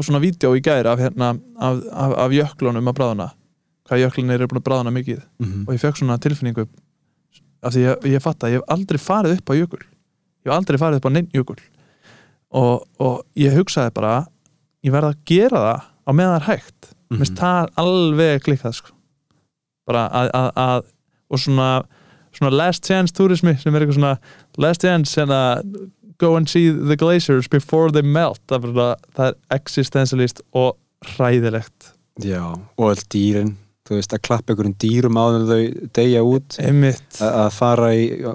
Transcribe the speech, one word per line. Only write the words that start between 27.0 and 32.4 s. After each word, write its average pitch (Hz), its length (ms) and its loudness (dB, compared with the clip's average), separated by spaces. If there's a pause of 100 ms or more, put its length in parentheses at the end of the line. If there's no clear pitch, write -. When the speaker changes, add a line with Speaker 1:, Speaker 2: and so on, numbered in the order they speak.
Speaker 1:
before 160 440 2
they 151 100 2
melt. 147 460 0
Það 127 220 -2
er 120 40 -8
bara, 120 220 0 (200)
það 131 120 0
er 131 320 -4
existentialist 131 800 -2 (120)
og 127 220 0 (280)
hræðilegt. 117 880 -2 (260)
Speaker 2:
Já, 95 240 -4 (340)